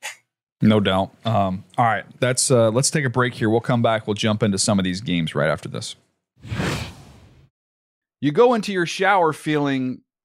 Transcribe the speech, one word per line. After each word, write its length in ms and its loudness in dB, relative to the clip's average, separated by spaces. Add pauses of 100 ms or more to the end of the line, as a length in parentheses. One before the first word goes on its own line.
(600)
No 180 4
doubt. 300 0 (160)
Um, 380 -2 (120)
all 100 0
right, 200 0 (140)
that's, 320 0
uh, 180 4
let's 220 0
take 120 -2
a 60 -2
break 240 0
here. 160 0
We'll 120 2
come 200 0
back. 240 0
We'll 80 -2
jump 300 -2
into 160 0
some 180 2
of 60 2
these 180 -4
games 320 -2
right 160 0
after 180 -4
this. 280 -12 (2250)
You 120 0
go 220 6
into 180 -2
your 140 0
shower 480 2
feeling 680 -2 (240)